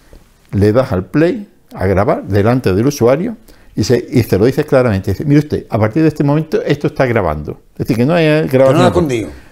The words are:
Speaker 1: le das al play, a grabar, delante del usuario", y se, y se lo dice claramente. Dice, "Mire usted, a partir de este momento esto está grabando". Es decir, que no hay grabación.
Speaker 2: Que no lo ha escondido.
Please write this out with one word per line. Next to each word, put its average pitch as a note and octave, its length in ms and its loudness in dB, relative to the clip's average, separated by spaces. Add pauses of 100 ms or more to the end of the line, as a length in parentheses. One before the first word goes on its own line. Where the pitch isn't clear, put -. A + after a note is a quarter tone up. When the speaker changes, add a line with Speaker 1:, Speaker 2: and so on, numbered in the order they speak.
(520)
Speaker 1:
le G#2 200 2
das B2+ 200 0
al F#2 140 -4
play, F3 420 -2 (260)
a - 120 -6
grabar, F#3+ 380 0
delante G#2+ 500 0
del A2 140 2
usuario", C#3+ 480 0 (400)
y G#2+ 80 -2
se, - 280 0
y A#2+ 120 2
se - 140 -2
lo G2+ 80 2
dice D3 200 0
claramente. A2 460 0
Dice, D#3 140 -4
"Mire D3 140 4
usted, G#2 300 -4
a A#2 100 -4
partir A2 220 0
de D#3+ 80 4
este D3+ 140 -4
momento D#3 380 -2
esto - 260 -2
está - 180 -2
grabando". E2+ 560 -2 (120)
Es - 60 -20
decir, - 180 -2
que A#2+ 80 2
no D#3+ 80 0
hay E3 120 2 (220)
grabación. - 20 -6
Speaker 2:
Que C3 80 0 (160)
no - 60 -
lo F3+ 40 4
ha F#3 40 4
escondido. C3 420 0 (220)